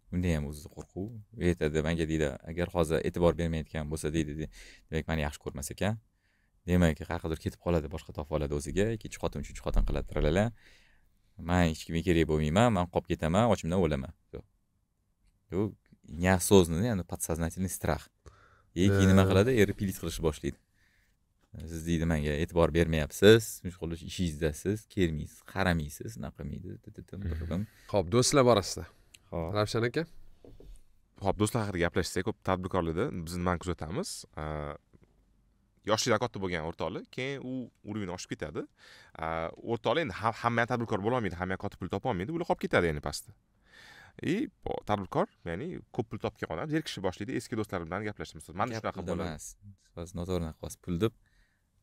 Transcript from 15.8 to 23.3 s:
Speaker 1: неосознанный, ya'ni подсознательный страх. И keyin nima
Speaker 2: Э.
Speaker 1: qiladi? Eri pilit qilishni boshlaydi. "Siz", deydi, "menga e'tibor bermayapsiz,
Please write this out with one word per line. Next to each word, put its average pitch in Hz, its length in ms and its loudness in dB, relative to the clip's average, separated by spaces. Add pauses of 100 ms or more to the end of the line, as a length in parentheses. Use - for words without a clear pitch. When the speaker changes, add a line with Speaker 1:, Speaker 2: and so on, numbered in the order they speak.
Speaker 1:
неосознанный, 90 800 6
ya'ni 95 160 0
подсознательный 85 640 -2
страх. - 400 -2 (680)
И 92 120 6
keyin 98 200 6
nima 95 160 8
Speaker 2:
Э. - 40 4
Speaker 1:
qiladi? 95 220 6 (100)
Eri 98 120 6
pilit 95 260 -4
qilishni 82 260 -6
boshlaydi. 76 320 -2 (960)
"Siz", 80 320 -10
deydi, 82 180 2
"menga 76 280 2
e'tibor 85 400 2
bermayapsiz, 82 920 6